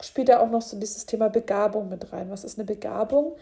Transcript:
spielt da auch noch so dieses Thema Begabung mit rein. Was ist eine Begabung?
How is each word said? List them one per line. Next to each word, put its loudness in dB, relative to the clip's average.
spielt 2
da 8
auch 4
noch 0
so -10
dieses -8
Thema 2
Begabung 0
mit -10
rein. -10
Was -10
ist -10
eine -8
Begabung? 0